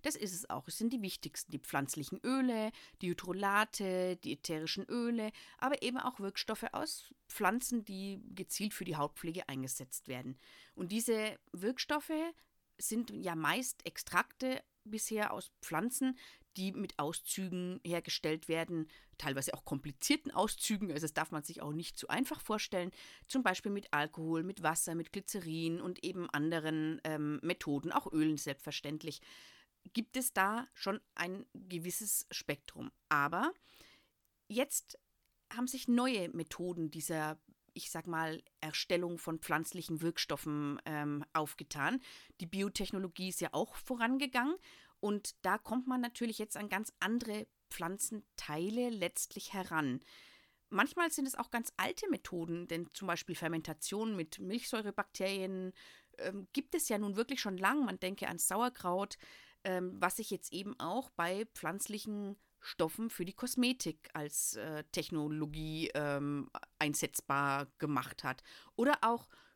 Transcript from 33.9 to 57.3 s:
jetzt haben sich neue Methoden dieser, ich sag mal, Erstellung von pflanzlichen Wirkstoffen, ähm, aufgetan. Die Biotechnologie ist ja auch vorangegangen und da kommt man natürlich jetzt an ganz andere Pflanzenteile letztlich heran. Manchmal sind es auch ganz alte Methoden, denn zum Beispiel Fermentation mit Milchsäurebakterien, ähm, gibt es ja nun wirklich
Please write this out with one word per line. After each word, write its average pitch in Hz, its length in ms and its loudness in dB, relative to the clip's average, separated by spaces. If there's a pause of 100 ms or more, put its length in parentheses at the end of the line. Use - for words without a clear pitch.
jetzt - 500 0 (540)
haben 240 140 0
sich 254 220 -4
neue 240 420 6
Methoden 170 600 -2
dieser, 156 480 0 (360)
ich - 160 -6
sag 165 160 -6
mal, 160 360 0 (180)
Erstellung 170 580 0
von 160 220 -2
pflanzlichen 160 600 0
Wirkstoffen, 147 880 0
ähm, 147 380 -2 (100)
aufgetan. 156 640 0 (400)
Die 170 60 -6
Biotechnologie 190 840 -2
ist 180 120 -2
ja 165 120 0
auch 180 240 0
vorangegangen 262 800 2 (440)
und 208 420 0
da 190 140 4
kommt 254 300 0
man 254 140 2
natürlich 233 380 0
jetzt 214 180 -4
an 208 120 -4
ganz 202 320 -2
andere 220 460 0 (220)
Pflanzenteile 202 1200 -2
letztlich - 600 -2
heran. 156 480 2 (680)
Manchmal 294 420 4
sind 277 160 0
es 262 80 -2
auch - 160 -4
ganz 233 260 -2
alte 359 320 0
Methoden, 170 600 -2
denn 165 260 -2
zum 190 140 -6
Beispiel 170 260 0
Fermentation 170 800 -2
mit 165 220 -4
Milchsäurebakterien, 190 1300 -2 (460)
ähm, 190 340 -4
gibt - 220 -2
es 330 140 0
ja 214 80 2
nun 202 200 2
wirklich 240 240 0